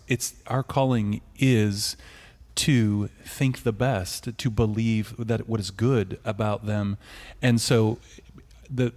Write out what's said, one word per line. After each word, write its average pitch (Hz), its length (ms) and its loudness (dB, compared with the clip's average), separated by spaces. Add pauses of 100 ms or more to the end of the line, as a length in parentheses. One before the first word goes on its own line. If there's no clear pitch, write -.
it's, - 280 -4 (100)
our 127 160 0
calling 120 600 0 (180)
is 107 580 2 (580)
to 104 540 2 (140)
think - 400 -2
the 117 100 0
best, 110 640 -4
to - 140 -4
believe 110 680 0
that 113 320 -4
what 110 100 0
is 95 120 -6
good 110 520 0
about 104 440 -2
them. 104 300 -2 (440)
And 120 180 4
so 110 380 2 (720)
the, 123 280 -2